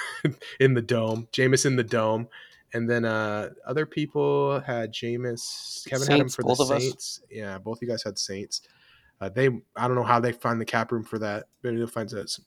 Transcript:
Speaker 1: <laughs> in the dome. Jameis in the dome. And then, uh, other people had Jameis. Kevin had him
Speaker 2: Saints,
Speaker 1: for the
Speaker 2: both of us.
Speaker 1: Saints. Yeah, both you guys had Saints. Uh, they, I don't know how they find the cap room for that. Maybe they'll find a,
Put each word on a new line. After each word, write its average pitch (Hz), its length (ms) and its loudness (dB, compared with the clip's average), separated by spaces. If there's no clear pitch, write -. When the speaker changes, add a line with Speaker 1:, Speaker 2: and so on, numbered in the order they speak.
Speaker 1:
<laughs> - 360 -4
in 131 160 8
the 117 80 2
dome. 113 480 0
Jameis 131 340 4
in 135 120 4
the 127 60 4
dome. 110 440 0
And 117 160 -2
then, 117 160 2
uh, 107 440 0
other 151 200 -2
people 143 760 0
had 117 340 -4
Jameis. - 920 -6
Kevin 135 200 0
had 143 120 6
him 131 100 4
Speaker 2:
Saints, - 60 -8
Speaker 1:
for 127 80 -2
the - 60 -2
Speaker 2:
both 127 100 4
of 131 120 4
us. 139 120 2
Speaker 1:
Saints. - 380 -4
Yeah, 101 260 -8
both 110 240 -8
you 120 60 -6
guys 113 160 -2
had 101 160 -6
Saints. 98 420 -6
Uh, 95 80 -4
they, 127 180 2
I 117 120 0
don't 127 80 2
know 123 80 2
how 120 160 6
they 120 120 2
find 117 300 0
the 107 40 -4
cap 113 260 0
room 113 120 -2
for 110 160 -6
that. 107 260 -4
Maybe 117 140 -2
they'll 117 100 -2
find 113 260 -6
a, 101 120 -6